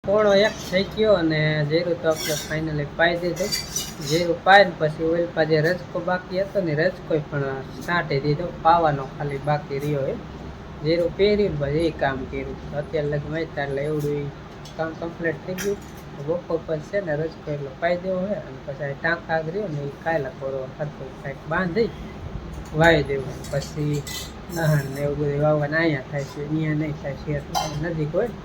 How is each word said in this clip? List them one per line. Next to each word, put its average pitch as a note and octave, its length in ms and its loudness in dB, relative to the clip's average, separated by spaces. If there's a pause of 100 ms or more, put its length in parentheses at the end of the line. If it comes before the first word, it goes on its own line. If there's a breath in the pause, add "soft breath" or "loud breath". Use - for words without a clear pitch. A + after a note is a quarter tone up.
પોણો G#3 260 6
એક G#3 200 6 (180)
થઈ F#3+ 160 2 (100)
ગયો G#3+ 180 6
અને D#3 500 4
જીરું E3+ 380 2
તો E3 60 2
આપણે D#3 260 0
finally D#3 520 -2 (100)
પાઈ E3+ 200 4
દીધું. F3 320 -2 (600)
જીરું E3+ 360 2
પાઈને F#3+ 340 10
પછી D#3 260 0
ઓલપા E3+ 400 2
જે D#3 160 6
રજકો F3 400 0
બાકી F3+ 400 -2
હતો G3 200 0
ને, E3 140 0
રજકોય D#3+ 560 2
પણ C3+ 320 -2 (240)
છાંટી D#3 340 0
દીધો, D3 320 0 (100)
પાવાનો D#3+ 460 4 (100)
ખાલી C#3+ 200 -4
બાકી C#3+ 400 -2
રહ્યો C#3+ 280 0
એ. G#3 100 -2 (680)
જીરું E3+ 320 2
પહેર્યું G3+ 360 4
ને C#3+ 140 -2
પછી C#3+ 120 0
એ E3 120 2
કામ C3+ 340 -2
કર્યું. C3+ 520 -8
અત્યારે D3 320 -2
લગભગ D3 220 -2
વહેતા D#3 320 -4
એટલે C#3 200 -2
એવડું D3 300 0
ઈ C#3+ 180 -4 (460)
કામ D#3+ 240 -2
કમ્પ્લીટ E3+ 360 -4 (100)
થઈ F#3 80 -4
ગયું. G3+ 220 -2 (500)
બપોર E3+ 400 -2
પછી D#3 240 -4
છે G3+ 100 0
ને, D#3+ 160 -2
રજકો D#3+ 340 -4
એટલો C#3+ 200 -6 (100)
પાઈ F3 160 2
દેવો F#3 300 -2
છે G#3 80 -2
અને C3+ 220 -8 (100)
પછી C#3 180 -6
આ C#3 80 -4
ટાંકા E3 440 -2
રહ્યો E3+ 320 -2
ને, D3+ 100 -6
એ C#3+ 120 -6 (140)
કાયલા D#3 240 0
કોરો C3+ 400 -6 (100)
સરખો D3 320 -8 (120)
કાંઈક C#3 260 -10
બાંધી F3+ 420 0 (840)
વાવી D#3+ 280 8
દેવું. C3+ 300 -2 (180)
પછી D3 520 -2 (520)
લહણ D3+ 400 2
ને C#3+ 60 -6
એવું C#3+ 180 0
બધું C#3+ 220 0
વાવવાના D3+ 380 4
અહીંયા D#3+ 320 2
થાય C#3+ 140 -2
છે, D3 240 -8
અહીંયા D#3 260 0
નહીં D3+ 280 0
થાય C#3 120 -4
છે, - 180 -6
એટલે D#3 580 -2
નજીક D#3 220 -2
હોય. G3+ 160 2 (160)